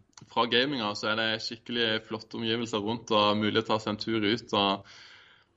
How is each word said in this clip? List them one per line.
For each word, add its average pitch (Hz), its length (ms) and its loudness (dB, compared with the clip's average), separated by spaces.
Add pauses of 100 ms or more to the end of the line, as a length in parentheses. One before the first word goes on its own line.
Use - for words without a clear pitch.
(300)
fra 120 160 2
gaminga, 120 480 0
så 110 160 -2
er 110 60 0
det 110 260 0
skikkelig 113 640 -2
flotte 110 320 -8
omgivelser 113 420 -2
rundt, 113 300 -4
og 104 260 4
mulig 107 220 2
å 110 80 0
ta 110 120 0
seg 107 120 -4
en 104 60 -2
tur 113 260 -2
ut 110 320 0
og, 98 320 2 (720)